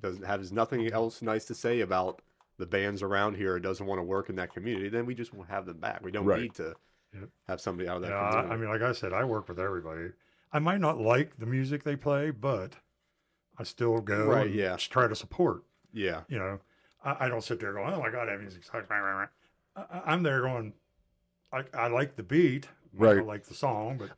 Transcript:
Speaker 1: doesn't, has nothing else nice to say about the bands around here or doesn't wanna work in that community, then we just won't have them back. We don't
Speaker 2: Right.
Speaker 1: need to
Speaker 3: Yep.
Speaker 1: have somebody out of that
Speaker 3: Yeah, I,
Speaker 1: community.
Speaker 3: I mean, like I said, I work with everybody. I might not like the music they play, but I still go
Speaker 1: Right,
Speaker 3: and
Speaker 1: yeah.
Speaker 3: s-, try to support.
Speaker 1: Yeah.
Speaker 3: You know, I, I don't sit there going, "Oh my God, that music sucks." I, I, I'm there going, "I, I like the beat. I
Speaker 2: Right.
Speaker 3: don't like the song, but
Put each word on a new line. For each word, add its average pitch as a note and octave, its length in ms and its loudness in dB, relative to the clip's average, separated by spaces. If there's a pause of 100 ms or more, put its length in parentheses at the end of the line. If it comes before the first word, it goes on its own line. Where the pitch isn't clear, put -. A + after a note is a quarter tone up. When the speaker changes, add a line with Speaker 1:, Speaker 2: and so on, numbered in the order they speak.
Speaker 1:
doesn't, G2 240 -6
has G2 280 -4
nothing A2+ 400 0
else A2+ 280 -2
nice A2 260 -2
to A#2 80 -8
say A#2+ 260 0
about F#2 420 0 (360)
the F2+ 80 -6
bands G2 360 0
around G2+ 340 2
here F#2+ 180 0
or F2+ 60 -2
doesn't F#2+ 260 -4
wanna F#2+ 180 -2
work F#2+ 260 -2
in F#2+ 60 -6
that F2+ 160 -4
community, G2+ 360 -4
then A#2 160 -2
we B2 100 -6
just A#2 200 -10
won't F#2+ 140 -14
have G2 180 -4
them E2+ 120 -10
back. G2+ 260 -6
We F#2 80 -8
don't G2+ 140 0
Speaker 2:
Right. G2 160 4
Speaker 1:
need A#2 120 -8
to D#2+ 200 -8 (400)
Speaker 3:
Yep. G2 160 -14 (180)
Speaker 1:
have F#2 120 -6
somebody F2+ 280 -4
out F2+ 80 -2
of F2 60 -6
that G2+ 80 -4
Speaker 3:
Yeah, G2+ 140 0
I, G#2 60 2
Speaker 1:
community. A2+ 240 2
Speaker 3:
I - 20 -2
mean, A2+ 140 -2
like A2 120 0
I B2 100 2
said, F#2+ 200 -4
I G#2+ 120 2
work A2 240 -2
with F2 100 -8
everybody. F2 540 -6 (400)
I D3+ 80 0
might F3+ 200 2
not D#3 200 2
like B2 380 4
the A2 80 -8
music C3+ 360 -2
they C#3+ 140 -2
play, C#3+ 340 0
but G#2+ 460 -2 (840)
I A2 60 -10
still A2+ 360 2
go G#2 260 2
Speaker 1:
Right, A2 200 6
Speaker 3:
and G2+ 80 -2
Speaker 1:
yeah. F#2+ 200 2
Speaker 3:
s-, F2 100 -4
try B2+ 240 6
to G#2+ 60 -2
support. C3 480 0 (300)
Speaker 1:
Yeah. F2+ 360 -2
Speaker 3:
You B2+ 100 -6
know, G2 220 -4 (440)
I, C#3 220 0
I - 20 0
don't A#2 140 -2
sit A#2 180 -4
there G2+ 140 -4
going, G#2 180 -4
"Oh F3+ 80 -2
my A2+ 100 -2
God, A#2 180 -4
that G2+ 120 -6
music F#2 240 -14
sucks." G#2+ 260 -8
I, G2 360 0 (500)
I, F#3+ 60 -10 (240)
I'm E3+ 160 2
there C3+ 200 2
going, A#2+ 300 -2 (800)
"I, C3 120 -4 (100)
I A#2 140 0
like C3 280 2
the A2+ 60 -8
beat. C#3 440 4
I - 40 -20 (340)
Speaker 2:
Right. G#2+ 120 12
Speaker 3:
don't G2 100 4
like G#2 180 -8
the - 100 -18
song, B2 440 -2
but - 200 -10